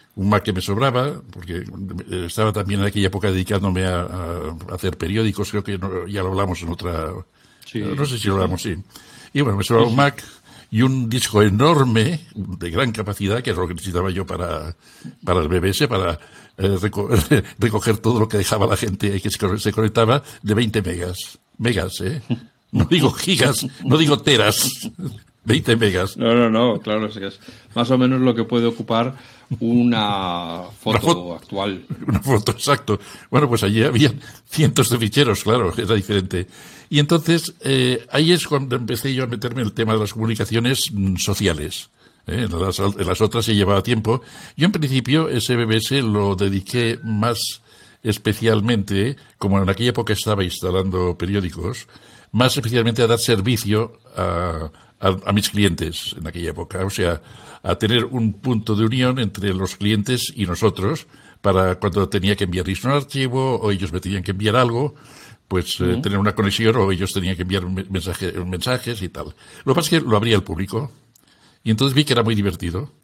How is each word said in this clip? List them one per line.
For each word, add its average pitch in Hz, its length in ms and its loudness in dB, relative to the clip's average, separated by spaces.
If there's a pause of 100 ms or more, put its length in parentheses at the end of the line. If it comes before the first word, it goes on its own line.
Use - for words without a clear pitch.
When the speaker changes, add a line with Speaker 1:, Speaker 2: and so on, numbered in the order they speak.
(160)
Speaker 1:
un 98 140 0
Mac 104 140 4
que 107 100 -2
me 90 80 -2
sobraba, 127 600 -2 (100)
porque, 87 340 -10 (440)
eh, 90 160 -6
estaba 107 260 0
también 98 280 -2
en 98 80 2
aquella 101 200 0
época 98 240 -2
dedicándome 95 540 0
a, 90 160 -2
a 85 540 -8 (180)
hacer 92 240 -4
periódicos, 101 540 -2
creo 104 120 -4
que 98 140 -6
no, 90 300 -6
ya 101 160 -4
lo 92 60 -2
hablamos 95 340 -2
en 82 60 -6
otra, 85 440 -6 (520)
Speaker 2:
Sí. - 160 -8
Speaker 1:
no 101 240 -4
sé 127 120 -4
si 107 100 -2
lo 98 80 2
hablamos, 90 260 0
sí. 92 140 -4 (580)
Y 139 80 0
bueno, 110 160 2
me 101 60 0
sobraba 117 220 6
Speaker 2:
Sí, 120 40 2
Speaker 1:
un 113 40 0
Speaker 2:
sí. 120 40 2
Speaker 1:
Mac 139 260 2 (480)
y 110 100 2
un 131 280 2
disco 110 340 4
enorme, 127 800 4 (120)
de 87 380 -8
gran 117 200 0
capacidad, 104 520 -2
que 123 80 -2
es 82 60 -2
lo 92 100 -2
que 87 80 -6
necesitaba 90 340 -2
yo 92 160 -4
para, 85 500 -6 (480)
para 90 180 2
el 76 60 0
B 90 120 2
B 90 100 2
S, 135 180 0
para, 92 300 0 (400)
eh, 98 240 2
reco-, 101 280 -2
<laughs> 107 500 2
recoger 107 380 2
todo 117 220 2
lo 110 100 2
que 107 80 -2
dejaba 101 280 2
la 101 120 2
gente 98 420 -2
que 104 100 -4
se - 80 -6
co-, 101 200 0
se 107 160 -2
conectaba, 110 500 2 (180)
de 104 120 0
veinte 110 280 0
megas. 87 560 -6 (200)
Megas, 98 440 -2
¿eh? 95 200 -4 (500)
No - 140 2
digo - 260 4
gigas, 135 560 0 (160)
no 135 140 4
digo 147 220 4
teras. 113 680 2 (540)
Veinte 123 320 4
megas. 95 420 0
Speaker 2:
No, 117 160 2
no, 117 160 4
no, 110 300 2
claro, 107 280 -4
es 107 100 -10
que 98 100 -10
es 95 120 -14 (360)
más 117 160 0
o 127 60 4
menos 127 240 4
lo 127 120 4
que 113 120 0
puede 117 200 0
ocupar 117 500 0 (440)
una 101 1040 0
Speaker 1:
<laughs> - 220 -18
Una 107 160 2
Speaker 2:
foto - 20 -6
Speaker 1:
fo-, 90 340 0
Speaker 2:
actual. 98 500 -6 (220)
Speaker 1:
una 113 140 2
foto, 113 300 2
exacto. - 480 -2 (300)
Bueno, 143 180 4
pues 120 160 2
allí 107 200 4
había 139 300 4 (360)
cientos 135 400 2
de 120 80 2
ficheros, 110 460 2
claro, 107 340 2
era 110 160 0
diferente. 92 540 0 (400)
Y 147 120 0
entonces, 165 640 2
eh, 127 500 0
ahí 160 200 4
es 175 160 2
cuando 135 280 -2
empecé 120 380 -4
yo 127 100 -2
a 127 40 -4
meterme 120 340 -6
en 113 60 -2
el 101 60 -6
tema 113 200 0
de 110 60 2
las 104 140 -4
comunicaciones, 113 800 0
mm, 95 240 0
sociales. 82 720 -2 (380)
¿Eh? 117 220 -4
En 85 100 -4
las, 95 200 -2
en 101 260 0
las 90 160 0
otras 110 240 0
se 110 100 2
llevaba 98 280 4
tiempo. 113 380 0 (360)
Yo, 147 80 2
en 202 60 4
principio, 143 580 0
ese 123 260 0
B 120 100 2
B 110 120 2
S 131 240 0
lo 104 340 2
dediqué 101 680 -2
más 110 580 -2 (420)
especialmente, 110 1120 0 (220)
como 98 240 2
en 95 80 0
aquella 110 220 2
época 110 220 -2
estaba 101 300 0
instalando 90 720 -2
periódicos, 90 720 -4 (440)
más 120 240 4
especialmente 117 460 0
a 117 60 4
dar 117 120 4
servicio 110 800 0 (160)
a, 85 560 -4 (280)
a, 95 260 2
a 95 80 0
mis 101 160 0
clientes 98 680 -2
en 80 100 -10
aquella 82 240 -6
época, 92 340 -6
o 98 40 -2
sea, 87 320 -2 (420)
a 95 120 0
tener 113 300 2
un 117 280 0
punto 110 420 -2
de 110 100 2
unión 127 340 0
entre 101 340 -4
los 95 220 -4
clientes 107 600 0
y 101 100 -2
nosotros, 98 640 -2 (340)
para 92 340 4
cuando 98 340 0
tenía 101 260 0
que 101 100 -2
enviarles 90 380 -4
un 127 80 0
archivo 131 640 -2
o 107 160 0
ellos 92 200 -2
me 90 80 -4
tenían 95 240 -4
que 95 80 -6
enviar 104 240 0
algo, 127 400 2 (520)
pues, - 320 -2
eh, 90 140 2
Speaker 2:
Ujú. 117 80 0
Speaker 1:
tener 196 160 0
una - 160 2
conexión 110 440 2
o 98 140 2
ellos 92 220 -2
tenían 95 220 -2
que 87 80 -4
enviar 92 240 -2
me-, 95 200 -4
mensaje, 92 440 -4
mensajes 95 720 -4
y 90 80 -6
tal. 76 260 -14 (280)
Lo 135 100 2
que - 20 4
pasa 165 200 0
es 160 60 4
que 135 80 -4
lo 110 80 6
abría 113 180 4
al 98 80 2
público 110 480 -6 (720)
y 113 80 -4
entonces 135 240 2
vi 147 80 4
que 143 100 2
era 117 100 4
muy 113 100 2
divertido 95 580 -2 (120)